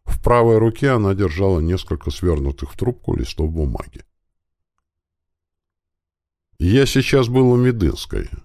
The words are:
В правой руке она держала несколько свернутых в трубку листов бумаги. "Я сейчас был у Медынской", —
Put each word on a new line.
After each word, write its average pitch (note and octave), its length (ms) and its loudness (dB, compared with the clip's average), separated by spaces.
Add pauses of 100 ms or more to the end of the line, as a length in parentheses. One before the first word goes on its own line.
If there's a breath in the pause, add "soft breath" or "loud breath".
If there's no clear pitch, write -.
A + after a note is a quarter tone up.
В - 180 -2
правой A#2 360 4
руке A2+ 320 0
она G#2 240 2
держала F#2+ 460 0
несколько E2+ 500 -4
свернутых C#2+ 640 -4
в - 40 -18
трубку - 400 -4
листов D#2+ 340 -4
бумаги. D#2 520 -6 (2500)
"Я A#2 280 4
сейчас C3 420 2
был B2+ 220 4
у B2 60 4
Медынской", — A#2 720 -2 (160)